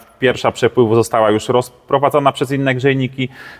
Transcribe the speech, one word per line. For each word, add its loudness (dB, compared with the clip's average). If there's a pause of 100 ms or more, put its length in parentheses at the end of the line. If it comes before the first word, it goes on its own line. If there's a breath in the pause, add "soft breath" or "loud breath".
(200)
pierwsza 0
przepływu 0
została 2
już -2
rozprowadzona 0
przez -6
inne -2
grzejniki. -2 (300 loud breath)